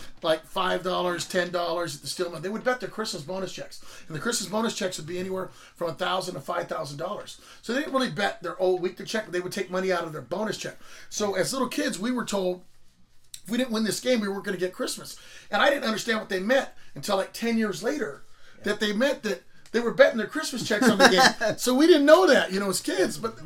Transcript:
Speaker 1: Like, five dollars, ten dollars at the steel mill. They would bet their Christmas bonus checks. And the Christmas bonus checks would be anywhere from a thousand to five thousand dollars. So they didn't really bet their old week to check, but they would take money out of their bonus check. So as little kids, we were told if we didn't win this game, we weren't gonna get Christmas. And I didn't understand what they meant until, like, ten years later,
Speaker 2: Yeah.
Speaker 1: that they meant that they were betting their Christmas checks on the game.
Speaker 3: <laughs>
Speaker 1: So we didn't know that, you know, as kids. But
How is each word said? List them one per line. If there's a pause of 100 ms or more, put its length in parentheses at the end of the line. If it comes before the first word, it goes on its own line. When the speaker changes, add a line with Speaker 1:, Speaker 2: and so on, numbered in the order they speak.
(220)
Speaker 1:
Like,
five
dollars,
ten
dollars
at
the
steel
mill.
They
would
bet
their
Christmas
bonus
checks. (240)
And
the
Christmas
bonus
checks
would
be
anywhere (240)
from
a
thousand
to
five
thousand
dollars. (200)
So
they
didn't
really
bet
their
old
week
to
check,
but
they
would
take
money
out
of
their
bonus
check. (320)
So
as
little
kids,
we
were
told (800)
if
we
didn't
win
this
game,
we
weren't
gonna
get
Christmas. (340)
And
I
didn't
understand
what
they
meant (260)
until,
like,
ten
years
later, (360)
Speaker 2:
Yeah.
Speaker 1:
that
they
meant
that (300)
they
were
betting
their
Christmas
checks
on
the
game.
Speaker 3:
<laughs>
Speaker 1:
So
we
didn't
know
that,
you
know,
as
kids.
But